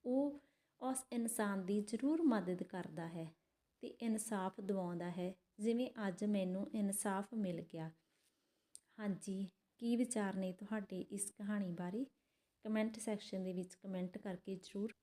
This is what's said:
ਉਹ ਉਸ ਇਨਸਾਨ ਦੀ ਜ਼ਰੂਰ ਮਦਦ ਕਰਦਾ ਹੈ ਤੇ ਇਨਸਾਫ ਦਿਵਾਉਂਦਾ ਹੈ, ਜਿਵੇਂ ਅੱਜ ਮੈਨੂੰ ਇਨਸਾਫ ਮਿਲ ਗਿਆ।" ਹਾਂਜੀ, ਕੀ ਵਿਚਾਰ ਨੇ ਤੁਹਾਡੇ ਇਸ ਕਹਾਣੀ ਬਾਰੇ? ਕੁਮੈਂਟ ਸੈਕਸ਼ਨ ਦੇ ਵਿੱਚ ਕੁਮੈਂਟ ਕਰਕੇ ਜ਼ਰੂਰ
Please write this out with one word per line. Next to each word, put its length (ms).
ਉਹ 340
ਉਸ 220
ਇਨਸਾਨ 520
ਦੀ 160
ਜ਼ਰੂਰ 400
ਮਦਦ 420
ਕਰਦਾ 440
ਹੈ 180
ਤੇ 40
ਇਨਸਾਫ 720
ਦਿਵਾਉਂਦਾ 500
ਹੈ, 220
ਜਿਵੇਂ 300
ਅੱਜ 180
ਮੈਨੂੰ 480
ਇਨਸਾਫ 600
ਮਿਲ 280
ਗਿਆ।" 160
ਹਾਂਜੀ, 480
ਕੀ 180
ਵਿਚਾਰ 400
ਨੇ 180
ਤੁਹਾਡੇ 460
ਇਸ 200
ਕਹਾਣੀ 400
ਬਾਰੇ? 320
ਕੁਮੈਂਟ 340
ਸੈਕਸ਼ਨ 440
ਦੇ 100
ਵਿੱਚ 220
ਕੁਮੈਂਟ 420
ਕਰਕੇ 380
ਜ਼ਰੂਰ 480